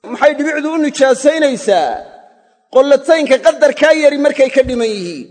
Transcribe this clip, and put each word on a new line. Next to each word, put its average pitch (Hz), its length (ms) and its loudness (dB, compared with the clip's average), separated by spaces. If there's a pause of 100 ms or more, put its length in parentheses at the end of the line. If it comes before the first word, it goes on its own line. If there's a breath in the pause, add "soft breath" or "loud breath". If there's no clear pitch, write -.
Maxay 254 320 0
dhibicdu 294 400 -4
u - 20 -2
nijaasaynaysaa? 269 1120 0 (800)
Qollataynka 277 640 2
qadarkaa 302 540 2 (100)
yari 285 140 2
markay 277 340 2
ka 269 120 2
dhiman 240 280 -2
yihiin. 175 400 -10